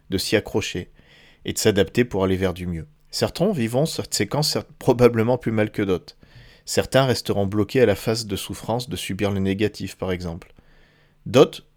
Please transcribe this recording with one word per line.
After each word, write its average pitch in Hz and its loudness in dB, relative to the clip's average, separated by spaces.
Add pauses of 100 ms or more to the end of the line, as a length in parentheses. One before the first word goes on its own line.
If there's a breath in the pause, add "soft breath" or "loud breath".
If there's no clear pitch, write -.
(100)
de 95 0
s'y - 0
accrocher, - -4 (540 soft breath)
et - -6
de - -6
s'adapter 101 2
pour 98 -2
aller 95 2
vers 90 0
du 90 -8
mieux. 82 -8 (220)
Certains 170 -2
vivront 123 0
cette - -6
séquence 135 -2
cer-, 107 -4 (120)
probablement 120 4
plus - -4
mal 107 0
que - -2
d'autres. 95 -2 (480 loud breath)
Certains 131 2
resteront 101 0
bloqués 104 0
à 117 6
la 101 6
phase 113 -4
de 101 -6
souffrance 110 -6
de 87 -8
subir 98 -4
le 98 -2
négatif, 98 -2
par 92 -4
exemple. 87 -8 (720 soft breath)
D'autres, - 4 (100)